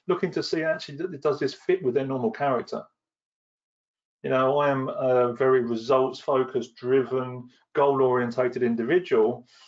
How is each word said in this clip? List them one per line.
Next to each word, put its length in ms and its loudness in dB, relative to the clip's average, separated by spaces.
looking 240 0
to 100 -4
see 220 -4
actually 340 -4
that, 240 -8
does 160 0
this 160 -4
fit 300 -2
with 100 0
their 120 0
normal 260 -2
character. 520 -4
You 60 -4
know, 280 2
I 120 2
am 180 -2
a 460 2
very 280 4
results-focused, 1120 -2
driven, 720 -2
goal-orientated 880 2
individual. 840 0